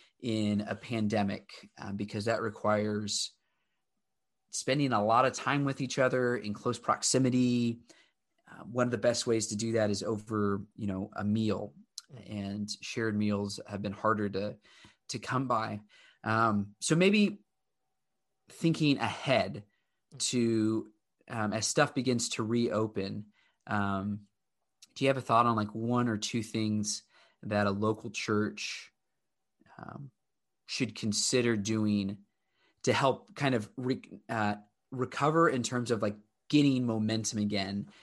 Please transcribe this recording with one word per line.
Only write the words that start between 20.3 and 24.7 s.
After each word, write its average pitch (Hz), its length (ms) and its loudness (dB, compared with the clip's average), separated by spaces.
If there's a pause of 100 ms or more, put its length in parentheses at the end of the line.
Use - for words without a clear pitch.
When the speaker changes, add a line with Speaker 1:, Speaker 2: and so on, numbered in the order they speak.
Speaker 1:
um, 107 240 -2
as 110 120 -2
stuff - 300 0
begins 123 340 0
to - 140 -4
reopen, 110 840 -2 (400)
um, 101 600 0 (680)